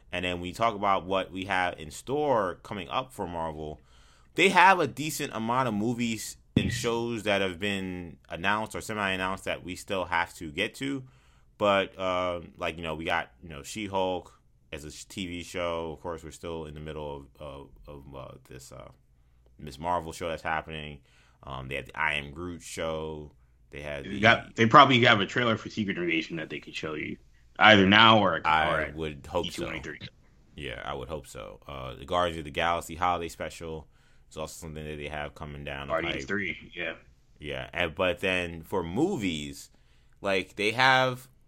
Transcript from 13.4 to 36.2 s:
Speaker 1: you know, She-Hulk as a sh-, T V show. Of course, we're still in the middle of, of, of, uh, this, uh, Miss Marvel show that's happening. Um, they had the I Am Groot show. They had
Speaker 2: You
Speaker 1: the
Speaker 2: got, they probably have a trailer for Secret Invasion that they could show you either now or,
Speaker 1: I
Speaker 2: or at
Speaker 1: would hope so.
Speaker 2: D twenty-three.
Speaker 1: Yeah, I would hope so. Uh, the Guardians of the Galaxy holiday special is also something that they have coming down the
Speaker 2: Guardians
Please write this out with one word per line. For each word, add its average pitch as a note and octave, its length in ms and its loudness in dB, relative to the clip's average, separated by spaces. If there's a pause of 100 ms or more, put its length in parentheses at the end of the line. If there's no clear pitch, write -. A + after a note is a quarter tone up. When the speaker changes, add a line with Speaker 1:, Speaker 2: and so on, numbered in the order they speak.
Speaker 1:
you F2 60 -16
know, D2 140 -14
She-Hulk F#2+ 760 -4 (320)
as D2 140 -10
a D2+ 60 -14
sh-, - 140 -16
T F#2 220 -8
V F2 160 -10
show. E2+ 480 -4
Of D2 100 -14
course, E2 220 -8
we're D#2 80 -14
still E2 340 -10
in D2+ 100 -12
the D2+ 40 -14
middle D2 480 -10 (120)
of, - 20 -20
of, C#2+ 280 -16 (180)
of, C#2 280 -16
uh, C2 220 -16 (100)
this, - 240 -18
uh, - 180 -18 (680)
Miss C#2 200 -14
Marvel E2 360 -2
show E2+ 160 -6
that's D#2+ 140 -6
happening. D#2 560 -4 (440)
Um, C2 240 -10
they C2 80 -6
had C2 120 -6
the - 120 -8
I D#2 140 2
Am C#2+ 180 -4
Groot E2+ 300 -10
show. D#2+ 720 -6 (380)
They C#2 100 -14
had C#2+ 240 -8
Speaker 2:
You - 80 -8
Speaker 1:
the C2+ 80 -4
Speaker 2:
got, - 340 4
they A2+ 100 4
probably C3 360 10
have A#2 180 8
a F#2+ 60 0
trailer A#2 320 0
for - 120 -12
Secret F#2+ 280 -4
Invasion E2+ 400 -2
that D2+ 120 -8
they D2+ 100 -8
could - 160 -14
show D#2 180 -6
you D2+ 240 -8 (420)
either G2 260 12
now A2 340 10
or, E2+ 260 4
Speaker 1:
I D#2 240 4
Speaker 2:
or D#2 100 2
at D2 160 -4
Speaker 1:
would D2+ 320 -8
hope F2 200 0
so. D#2 160 -8
Speaker 2:
D - 20 -4
twenty-three. D2 340 -10 (560)
Speaker 1:
Yeah, B1 280 -10
I B1+ 100 -6
would C#2+ 160 -8
hope D#2 180 -10
so. G1+ 400 -14
Uh, B1+ 280 -10
the C2+ 100 -16
Guardians F2 340 0
of D#2 60 -8
the D2+ 60 -12
Galaxy E2+ 440 -2
holiday F2 320 0
special D#2+ 600 -10 (440)
is - 60 -20
also D#2 160 -8
something D#2 320 -12
that D2+ 120 -8
they D2 120 -8
have D2 260 -8
coming D2 300 -12
down C#2 220 -8
the C#2+ 40 -6
Speaker 2:
Guardians E2 320 -2